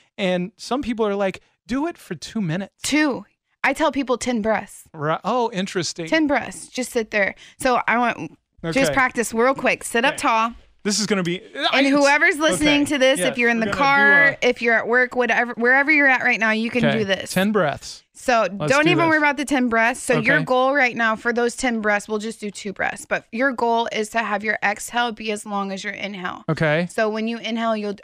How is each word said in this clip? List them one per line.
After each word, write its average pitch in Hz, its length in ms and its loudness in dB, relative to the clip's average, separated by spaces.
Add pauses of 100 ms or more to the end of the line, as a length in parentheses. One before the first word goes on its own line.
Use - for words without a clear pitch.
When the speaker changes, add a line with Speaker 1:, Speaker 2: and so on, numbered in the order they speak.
(180)
Speaker 1:
and 180 400 -2
some 262 260 -4
people 220 240 -2
are 202 80 -2
like, 196 260 -4 (240)
"Do 277 220 -2
it 339 100 -8
for - 160 -12
two - 280 -8
minutes." 185 320 -4 (100)
Speaker 2:
Two. 277 420 0 (380)
I 262 100 2
tell 294 180 0
people 254 260 -2
ten 240 260 -2
breaths. 208 400 -4 (100)
Speaker 1:
Right. 156 320 -2
Oh, 226 260 0
interesting. 180 560 -6
Speaker 2:
Ten 320 200 2
breaths. 262 400 -4
Just - 240 -6
sit 226 200 -4
there. 202 220 0 (260)
So 247 280 2
I 220 100 2
want, 233 400 -2 (340)
just 160 60 0
Speaker 1:
Okay. 269 160 2
Speaker 2:
practice 247 400 0
real 247 220 2
quick. 254 280 -2
Sit 233 220 -2
up 294 80 2
Speaker 1:
Okay. - 80 -8
Speaker 2:
tall. 233 320 0 (300)
Speaker 1:
This 202 180 -2
is 208 40 -2
gonna 196 180 0
be, 175 180 -4 (320)
Speaker 2:
And 269 120 4
Speaker 1:
I, 277 40 2
Speaker 2:
whoever's 294 500 4
listening 294 440 2
Speaker 1:
okay. 285 100 -2
Speaker 2:
to 294 40 0
this, 262 220 4
Speaker 1:
Yeah, - 80 0
Speaker 2:
if 254 100 -2
you're 240 120 2
in 233 100 2
Speaker 1:
we're 220 60 0
Speaker 2:
the 202 60 -2
Speaker 1:
gonna 196 60 -4
do 185 60 2
Speaker 2:
car, 277 440 6 (140)
Speaker 1:
a - 60 2
Speaker 2:
if 247 140 0
you're 233 140 2
at 214 120 0
work, 247 300 2
whatever, 240 400 0
wherever 262 340 4
you're 285 160 6
at 254 140 4
right 240 180 0
now, 220 120 2
you 220 180 -2
can 233 160 0
Speaker 1:
Okay. - 140 2
Speaker 2:
do 214 40 0
this. 196 300 -4
Speaker 1:
Ten 196 180 2
breaths. 156 520 -2 (100)
Speaker 2:
So 226 340 2 (100)
Speaker 1:
Let's 151 140 0
Speaker 2:
don't 294 140 4
Speaker 1:
do 339 60 4
Speaker 2:
even 330 140 4
worry 320 120 4
Speaker 1:
this. 302 60 2
Speaker 2:
about 294 140 2
the 294 60 -4
ten 247 240 0
breaths. 226 340 0
So 240 180 0
your 262 180 2
Speaker 1:
Okay. 277 80 0
Speaker 2:
goal 254 280 2
right 254 220 2
now 220 220 0
for 233 160 -2
those 240 240 -2
ten 233 240 -2
breaths, 208 260 0
we'll 214 120 -4
just 214 200 -10
do 208 120 -8
two 196 200 -12
breaths. - 340 -6
But 190 280 -6
your 262 180 0
goal 233 400 0
is 214 180 -4
to 226 100 -2
have 208 260 -4
your 214 180 -2
exhale 233 480 -2
be 220 200 -10
as 208 140 -8
long 196 280 -6
as 196 100 -10
your 202 100 -8
inhale. 190 540 -10
Speaker 1:
Okay. 160 420 0
Speaker 2:
So 220 200 -2
when 220 180 -4
you 233 100 -6
inhale, 226 380 -4
you'll, 208 280 -6